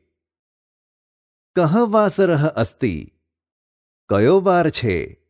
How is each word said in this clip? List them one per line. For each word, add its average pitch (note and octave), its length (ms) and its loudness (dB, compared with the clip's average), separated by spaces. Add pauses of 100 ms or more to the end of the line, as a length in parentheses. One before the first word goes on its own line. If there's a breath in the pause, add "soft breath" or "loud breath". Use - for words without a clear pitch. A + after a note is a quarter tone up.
(1600)
કહ E3+ 200 2
વાસરઃ G3 720 0
અસ્તિ, A2+ 640 -6 (960)
કયો A#2+ 320 2
વાર F3 300 0
છે? F#2+ 600 -6